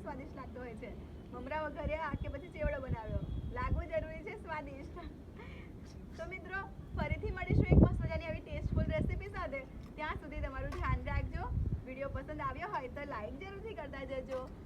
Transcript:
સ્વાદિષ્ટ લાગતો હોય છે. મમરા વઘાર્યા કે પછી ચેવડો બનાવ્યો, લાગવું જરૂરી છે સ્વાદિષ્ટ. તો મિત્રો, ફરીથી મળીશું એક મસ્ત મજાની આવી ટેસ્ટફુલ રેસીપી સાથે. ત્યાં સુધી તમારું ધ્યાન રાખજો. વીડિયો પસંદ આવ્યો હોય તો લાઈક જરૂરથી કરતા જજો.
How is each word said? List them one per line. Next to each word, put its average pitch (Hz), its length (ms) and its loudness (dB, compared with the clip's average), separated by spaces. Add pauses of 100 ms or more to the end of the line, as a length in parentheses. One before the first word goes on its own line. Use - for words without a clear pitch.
સ્વાદિષ્ટ 285 340 -8
લાગતો 254 240 -8
હોય 240 160 -8
છે. 214 160 -8 (400)
મમરા 269 300 -2
વઘાર્યા 302 600 0
કે 294 60 -2
પછી 359 200 -6
ચેવડો 294 340 0
બનાવ્યો, - 380 -2 (340)
લાગવું 254 320 2
જરૂરી 320 380 -2
છે 427 200 -6
સ્વાદિષ્ટ. 302 540 -6 (1200)
તો 320 120 -6
મિત્રો, 370 320 -4 (360)
ફરીથી 302 340 2
મળીશું - 340 8
એક - 80 8
મસ્ત - 280 12
મજાની 320 240 0
આવી 320 140 -2
ટેસ્ટફુલ 294 440 0
રેસીપી 359 440 2
સાથે. 359 320 -4 (360)
ત્યાં 311 200 -2
સુધી 294 260 -6
તમારું 277 280 -2
ધ્યાન 277 360 2
રાખજો. 285 420 0 (380)
વીડિયો 262 240 -4
પસંદ 285 320 -4
આવ્યો 277 260 -2
હોય 320 200 -2
તો 285 160 -6
લાઈક 247 360 -6
જરૂરથી 392 340 -8
કરતા 277 300 -6
જજો. 262 460 -4 (160)